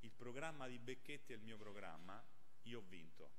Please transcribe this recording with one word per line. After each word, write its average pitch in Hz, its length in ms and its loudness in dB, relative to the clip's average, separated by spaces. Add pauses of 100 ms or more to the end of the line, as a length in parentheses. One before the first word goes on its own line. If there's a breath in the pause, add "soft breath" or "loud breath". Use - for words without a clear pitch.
"Il 117 100 0
programma 139 560 2
di 123 140 2
Becchetti 131 520 0
è 117 40 0
il 107 60 -2
mio 113 140 0
programma", 98 640 -2 (400)
io 117 180 2
ho - 20 0
vinto 82 560 -2